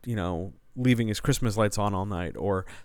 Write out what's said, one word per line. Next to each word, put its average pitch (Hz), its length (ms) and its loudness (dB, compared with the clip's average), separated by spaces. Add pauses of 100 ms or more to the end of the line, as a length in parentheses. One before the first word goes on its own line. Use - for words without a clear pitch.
you 120 100 -2
know, 90 380 -2 (240)
leaving 120 320 4
his 104 100 -2
Christmas 120 380 2
lights 107 200 2
on 104 160 2
all 95 120 -2
night, 90 320 -4
or 95 280 -2 (200)